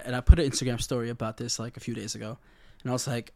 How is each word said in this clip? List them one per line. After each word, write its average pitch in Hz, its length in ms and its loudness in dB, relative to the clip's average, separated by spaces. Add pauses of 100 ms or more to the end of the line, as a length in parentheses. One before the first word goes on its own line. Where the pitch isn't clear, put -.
and 123 100 -4
I 123 60 -2
put - 180 10
an 160 120 4
Instagram 123 280 -2
story 120 300 -2
about 117 300 -6
this, 120 200 -6
like, 117 200 -8
a - 20 -14
few 117 140 -8
days 110 200 -8
ago, 113 220 -10 (460)
and 127 80 -4
I - 20 0
was 127 140 -2
like, 120 300 -6